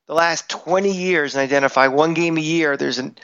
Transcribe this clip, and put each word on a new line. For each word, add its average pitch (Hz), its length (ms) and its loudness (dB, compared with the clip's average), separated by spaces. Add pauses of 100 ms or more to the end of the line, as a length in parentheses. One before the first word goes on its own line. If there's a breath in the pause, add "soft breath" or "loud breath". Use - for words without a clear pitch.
the 147 80 -10
last 165 340 -2
twenty 196 440 -2
years 175 420 -2
and 139 80 0
identify 135 460 2
one 151 260 2
game 165 240 0
a - 20 -2
year. 156 360 0
There's 139 220 -4
an, 139 260 -10